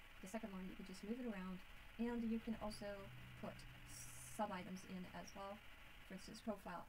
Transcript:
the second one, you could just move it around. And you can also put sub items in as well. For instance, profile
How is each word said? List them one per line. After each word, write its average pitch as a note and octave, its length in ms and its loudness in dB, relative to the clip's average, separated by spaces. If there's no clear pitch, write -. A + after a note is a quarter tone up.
the F#3 80 -4
second A3 220 2
one, F#3 180 2
you G3+ 80 0
could F#3+ 140 -4
just F#3 160 -4
move A#3 100 4
it B3 140 2
around. F#3 320 2
And A#3+ 260 6
you A3+ 140 6
can A3 180 4
also G#3 300 2
put - 140 0
sub G#3 160 6
items F#3 380 0
in F#3 100 0
as F3+ 180 -2
well. G3 240 0
For C#4+ 80 -2
instance, - 240 -6
profile F#3 460 0